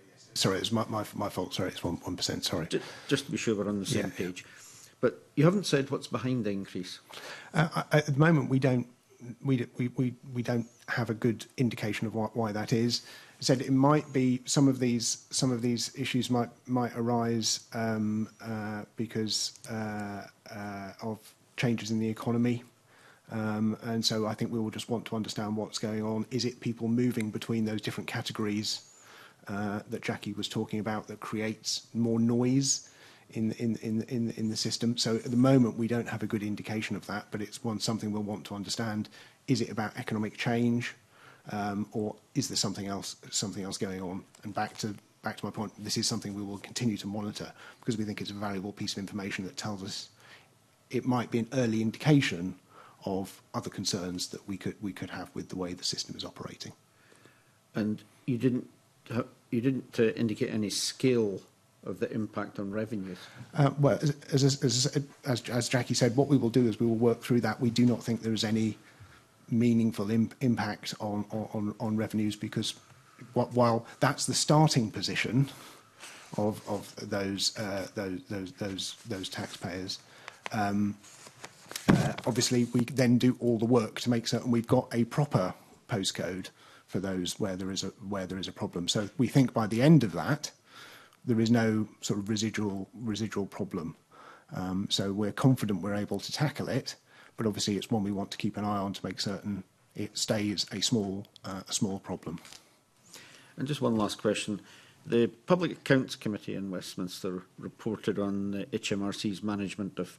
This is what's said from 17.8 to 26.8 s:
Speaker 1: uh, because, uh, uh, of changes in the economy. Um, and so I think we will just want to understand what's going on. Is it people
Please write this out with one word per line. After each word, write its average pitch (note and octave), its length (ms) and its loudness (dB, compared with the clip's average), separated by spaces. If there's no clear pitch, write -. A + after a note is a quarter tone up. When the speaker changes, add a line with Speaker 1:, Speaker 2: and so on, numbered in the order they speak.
Speaker 1:
uh, G#2+ 420 -6
because, A2 640 -4
uh, G#2 540 -6
uh, G2+ 420 -10
of A2 180 -6
changes A2+ 340 0
in A2+ 80 0
the A2 80 0
economy. A#2+ 560 0
Um, G#2+ 520 0
and A2+ 200 -2
so A2 220 2
I A2 100 -2
think A2 160 -4
we A2+ 80 -2
will A2 120 -2
just - 180 -10
want A2+ 160 -2
to A2+ 100 -6
understand G#2+ 420 -4
what's G#2 220 -6
going A2 220 -2
on. A2 300 -2
Is A#2+ 140 -2
it - 160 -4
people A#2 260 -2